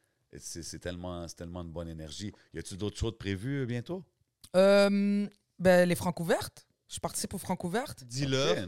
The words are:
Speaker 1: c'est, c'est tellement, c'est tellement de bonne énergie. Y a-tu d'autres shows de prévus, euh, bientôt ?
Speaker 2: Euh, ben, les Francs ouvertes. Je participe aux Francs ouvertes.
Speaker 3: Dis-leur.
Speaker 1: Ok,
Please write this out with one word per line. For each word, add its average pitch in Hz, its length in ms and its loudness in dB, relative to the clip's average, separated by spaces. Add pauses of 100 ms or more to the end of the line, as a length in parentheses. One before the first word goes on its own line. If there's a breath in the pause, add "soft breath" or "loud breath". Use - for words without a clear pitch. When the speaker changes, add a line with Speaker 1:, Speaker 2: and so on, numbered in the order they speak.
(380)
Speaker 1:
c'est, - 240 -12
c'est 78 160 -12
tellement, 87 500 -8
c'est - 80 -16
tellement 87 280 -10
de 82 60 -12
bonne 82 180 -8
énergie. 80 440 -10 (220 soft breath)
Y 80 60 -10
a-tu 98 180 -12
d'autres 101 180 -4
shows 113 140 -4
de - 60 -8
prévus, 110 460 -4
euh, 123 40 -4
bientôt ? 123 360 -8 (520)
Speaker 2:
Euh, 202 720 6 (320)
ben, 180 300 8
les 175 60 2
Francs 180 260 -2
ouvertes. - 460 -2 (220)
Je - 120 -12
participe - 340 -6
aux 190 40 -6
Francs 180 260 -6
ouvertes. 208 400 -6
Speaker 3:
Dis-leur. 135 480 0
Speaker 1:
Ok, 175 160 0